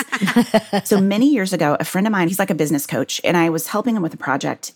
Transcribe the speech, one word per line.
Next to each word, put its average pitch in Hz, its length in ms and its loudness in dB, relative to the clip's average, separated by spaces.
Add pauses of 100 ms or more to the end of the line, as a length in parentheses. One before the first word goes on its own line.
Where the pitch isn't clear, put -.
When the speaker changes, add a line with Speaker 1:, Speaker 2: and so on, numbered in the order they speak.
Speaker 1:
<laughs> 220 840 0
Speaker 2:
So 202 160 2
many 208 300 4
years 190 240 2
ago, 156 260 2
a - 40 -4
friend 190 220 0
of 220 60 0
mine, 180 160 2
he's, 185 100 -2
like, 196 120 0
a 190 40 -2
business 147 320 0
coach, - 380 -4
and 170 120 2
I 170 120 2
was 160 200 -4
helping 220 280 -2
him 202 60 -2
with 160 100 -4
a 156 60 -16
project. 139 580 -6